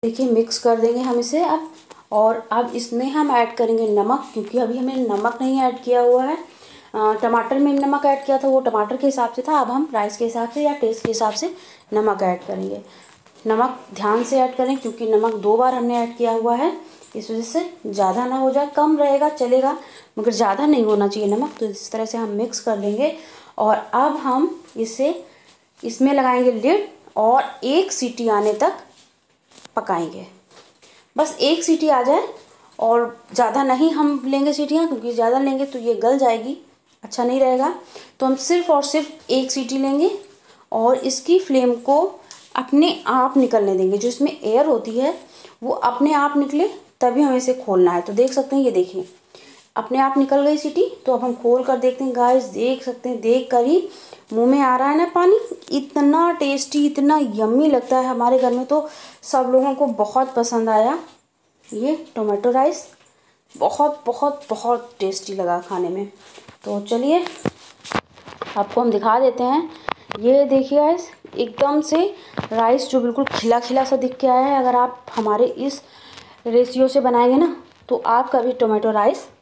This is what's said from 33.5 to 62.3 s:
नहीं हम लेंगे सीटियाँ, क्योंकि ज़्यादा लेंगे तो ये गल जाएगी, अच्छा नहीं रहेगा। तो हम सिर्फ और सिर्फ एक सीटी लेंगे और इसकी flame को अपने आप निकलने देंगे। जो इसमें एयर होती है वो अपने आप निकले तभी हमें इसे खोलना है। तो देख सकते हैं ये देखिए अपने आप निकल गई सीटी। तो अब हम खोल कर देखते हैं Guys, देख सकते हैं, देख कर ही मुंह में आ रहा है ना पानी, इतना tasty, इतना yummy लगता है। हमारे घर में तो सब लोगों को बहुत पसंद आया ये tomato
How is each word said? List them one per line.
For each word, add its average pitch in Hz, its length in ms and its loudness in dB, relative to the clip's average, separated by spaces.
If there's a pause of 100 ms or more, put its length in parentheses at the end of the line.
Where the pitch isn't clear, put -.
नहीं 269 260 2
हम 294 340 0
लेंगे 277 280 0
सीटियाँ, 294 340 0
क्योंकि 240 260 -6
ज़्यादा 233 260 2
लेंगे 269 260 0
तो 269 140 -12
ये 226 160 0
गल 233 220 2
जाएगी, 240 400 0 (460)
अच्छा 226 200 -6
नहीं 247 160 0
रहेगा। 262 340 2 (460)
तो 262 60 0
हम 262 120 2
सिर्फ 349 340 0
और 285 140 4
सिर्फ - 460 -4
एक 262 200 0
सीटी 262 260 -4
लेंगे 285 400 0 (540)
और 240 260 2
इसकी 320 440 0
flame 247 400 2
को 285 200 2 (540)
अपने 294 520 2
आप 254 300 2
निकलने 220 380 2
देंगे। 190 220 0
जो 220 100 -2
इसमें 269 260 -2
एयर 226 320 0
होती 233 260 0
है 262 220 -2 (500)
वो 247 100 -4
अपने 277 400 0
आप 285 240 0
निकले 285 300 0 (340)
तभी 247 200 2
हमें 262 160 4
इसे 254 180 0
खोलना 185 360 2
है। 175 100 0
तो 202 120 -8
देख 254 200 2
सकते 269 220 -2
हैं 277 80 2
ये 247 80 2
देखिए 185 340 -2 (680)
अपने 226 240 -4
आप 269 180 2
निकल 277 240 2
गई 294 160 2
सीटी। 311 280 0 (200)
तो 254 80 2
अब 233 100 0
हम 247 120 -2
खोल 247 280 2
कर 262 140 0
देखते 254 260 0
हैं 254 120 -4
Guys, 247 300 4
देख 226 380 -4
सकते 247 260 -8
हैं, 233 120 -6
देख 247 300 0
कर 240 140 4
ही 349 220 2 (460)
मुंह 233 140 2
में 269 120 4
आ 262 160 2
रहा 262 140 2
है 302 80 2
ना 339 100 2
पानी, 359 320 4 (320)
इतना 285 640 2
tasty, 285 520 0
इतना 294 320 2 (160)
yummy 226 340 2
लगता 254 300 2
है। 254 80 2
हमारे 247 340 2
घर 254 120 2
में 254 140 -2
तो 294 220 0 (360)
सब 254 260 0
लोगों 262 260 2
को 285 120 2
बहुत 240 480 -2
पसंद 233 340 0
आया 226 280 2 (720)
ये 254 280 -4 (200)
tomato 214 360 0